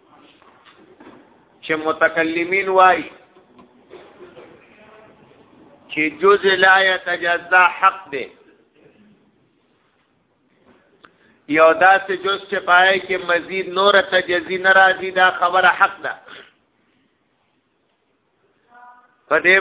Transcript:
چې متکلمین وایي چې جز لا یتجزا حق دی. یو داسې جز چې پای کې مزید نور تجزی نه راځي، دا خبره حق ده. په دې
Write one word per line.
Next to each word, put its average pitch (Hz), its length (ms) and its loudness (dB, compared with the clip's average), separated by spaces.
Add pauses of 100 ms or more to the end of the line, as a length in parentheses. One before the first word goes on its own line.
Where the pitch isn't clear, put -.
(1600)
چې 160 100 -6 (120)
متکلمین 165 840 -4
وایي 185 420 2 (2750)
چې 156 120 -8 (200)
جز 196 240 2
لا 190 340 4
یتجزا 175 840 0 (180)
حق 190 180 0 (120)
دی. 127 140 -10 (3250)
یو 160 240 4
داسې 190 380 2 (120)
جز 196 160 -6 (100)
چې 196 160 -6
پای 185 340 2
کې 185 300 -8
مزید 180 400 -6
نور 196 320 2
تجزی 180 560 -4
نه 190 160 0
راځي، 190 420 2
دا 185 160 2
خبره 180 360 0
حق 180 360 0
ده. 120 100 -10 (3250)
په 156 100 0
دې 180 220 2